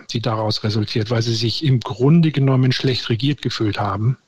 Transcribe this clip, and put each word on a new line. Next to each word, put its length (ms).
die 100
daraus 440
resultiert, 460
weil 120
sie 120
sich 300
im 160
Grunde 520
genommen 400
schlecht 360
regiert 320
gefühlt 400
haben 480